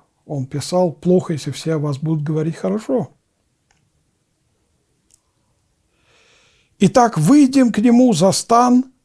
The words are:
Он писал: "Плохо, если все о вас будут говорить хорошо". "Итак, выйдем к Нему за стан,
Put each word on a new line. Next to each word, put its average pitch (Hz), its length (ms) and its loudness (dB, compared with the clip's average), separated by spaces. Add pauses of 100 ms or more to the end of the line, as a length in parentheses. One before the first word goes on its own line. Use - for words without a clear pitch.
(260)
Он 139 200 -8
писал: 175 460 -4
"Плохо, 180 420 -2
если 143 160 -8
все 160 240 -6
о 160 40 -4
вас 143 200 -6
будут 156 260 -4
говорить 156 320 -4
хорошо". 208 540 -6 (3750)
"Итак, 226 380 2
выйдем 262 520 4
к - 80 -4
Нему 240 360 4
за 175 180 2
стан, 247 540 0 (180)